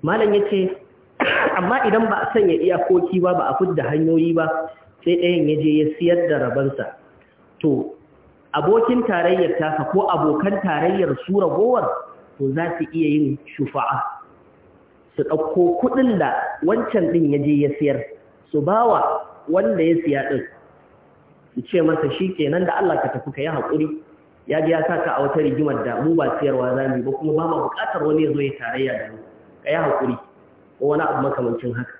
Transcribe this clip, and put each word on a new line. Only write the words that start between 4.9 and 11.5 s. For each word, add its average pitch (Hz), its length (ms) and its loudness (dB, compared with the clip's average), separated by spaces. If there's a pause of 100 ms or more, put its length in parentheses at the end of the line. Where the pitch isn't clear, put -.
sai 175 100 4
ɗayan 175 340 2
ya 156 120 2
je 156 80 2 (100)
ya 151 60 4 (120)
siyar 170 300 2
da 151 120 2
rabansa, 131 460 -2 (760)
to, 135 320 0 (600)
abokin 226 500 2
tarayyar 180 540 2
tasa 156 340 -2
ko 190 160 2
abokan 170 540 0
tarayyar 170 640 0
su 185 160 -2
ragowar, 208 440 2 (520)